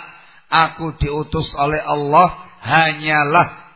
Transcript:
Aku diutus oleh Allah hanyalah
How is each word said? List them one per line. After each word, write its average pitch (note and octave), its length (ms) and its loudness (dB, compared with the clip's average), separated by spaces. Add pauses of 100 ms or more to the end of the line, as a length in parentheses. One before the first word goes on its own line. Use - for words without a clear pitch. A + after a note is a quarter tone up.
(480)
Aku D#3+ 480 -2
diutus D3+ 600 -6
oleh D3+ 280 -2
Allah D3 560 2 (240)
hanyalah D3+ 1120 0